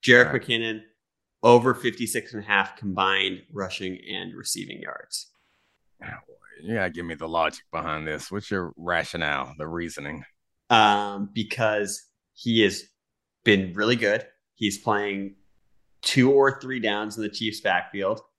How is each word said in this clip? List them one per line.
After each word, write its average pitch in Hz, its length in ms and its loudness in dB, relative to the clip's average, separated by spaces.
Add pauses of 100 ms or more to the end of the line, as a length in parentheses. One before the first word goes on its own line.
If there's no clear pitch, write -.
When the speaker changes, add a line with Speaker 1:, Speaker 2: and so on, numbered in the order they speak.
Speaker 1:
Jerick 127 240 8
Speaker 2:
All 147 60 -2
right. 123 80 0
Speaker 1:
McKinnon 113 400 -4 (640)
over 120 320 8
fifty-six 117 580 -6
and 104 100 -8
a - 20 -14
half 101 300 0
combined 95 680 -2 (100)
rushing 92 460 -8 (120)
and 95 240 -10
receiving - 460 -10
yards. - 500 -12 (1300)
Speaker 2:
You 107 100 -6
gotta 98 160 -2
give 85 160 -10
me 82 80 -8
the 80 160 -10
logic 82 420 0
behind 78 360 -6
this. 76 240 -8
What's 101 180 -8
your 92 280 -4
rationale, 78 840 -4
the 78 80 -6
reasoning? 76 560 -8 (480)
Speaker 1:
Um, 104 640 4
because 107 680 -2 (320)
he 113 280 2
has 98 220 2 (600)
been 95 320 4
really 110 200 2
good. 110 300 0 (300)
He's 101 240 -2
playing 101 560 -4 (640)
two 131 300 4
or 135 280 4
three 131 200 -8
downs 107 380 -4
in 110 40 -6
the 104 80 -4
Chiefs' 107 320 -6
backfield. 98 600 -2 (180)